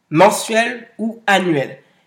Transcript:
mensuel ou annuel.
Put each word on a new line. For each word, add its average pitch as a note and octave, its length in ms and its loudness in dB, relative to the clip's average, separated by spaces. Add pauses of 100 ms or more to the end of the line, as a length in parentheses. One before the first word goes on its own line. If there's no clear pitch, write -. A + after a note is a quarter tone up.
(100)
mensuel A3 800 0 (100)
ou A3 280 -8
annuel. F3+ 520 0 (280)